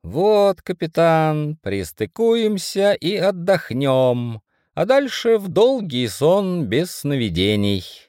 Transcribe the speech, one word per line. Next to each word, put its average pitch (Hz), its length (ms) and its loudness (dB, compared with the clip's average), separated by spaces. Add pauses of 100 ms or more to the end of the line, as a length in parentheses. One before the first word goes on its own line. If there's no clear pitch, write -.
«Вот, 196 580 2
капитан, 160 1000 0
пристыкуемся 208 1300 -2
и 185 220 -2
отдохнём, 131 1300 0 (320)
а 160 100 -2
дальше 233 540 0
в 196 100 -6
долгий 180 600 0
сон 180 580 0
без 135 240 -2
сновидений». 101 920 0 (240)